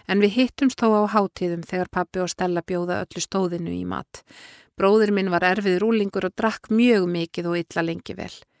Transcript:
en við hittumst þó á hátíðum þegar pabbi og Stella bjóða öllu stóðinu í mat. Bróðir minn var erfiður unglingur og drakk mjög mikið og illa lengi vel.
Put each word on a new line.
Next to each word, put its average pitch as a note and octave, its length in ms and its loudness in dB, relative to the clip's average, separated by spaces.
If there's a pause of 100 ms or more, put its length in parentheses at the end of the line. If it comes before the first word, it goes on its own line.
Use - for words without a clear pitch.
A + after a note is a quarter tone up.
en G3 160 2
við G3+ 140 2
hittumst B3+ 420 2
þó G#3+ 240 4
á G#3 160 0
hátíðum F3 480 -2
þegar F#3 240 -4
pabbi F#3 320 -4
og F3+ 80 -4
Stella F3+ 320 -2
bjóða F3 400 -4
öllu F3+ 240 -8
stóðinu F3 480 -4
í F3+ 160 -6
mat. - 320 -10 (560)
Bróðir G#3 360 4
minn F#3+ 160 0
var F3 160 0
erfiður F#3+ 460 2
unglingur G3 340 0
og F#3 120 -4
drakk - 360 -4
mjög A3+ 360 4
mikið E3+ 420 -4
og F3 80 -2
illa E3+ 260 -4
lengi E3+ 320 -8
vel. - 160 -10 (260)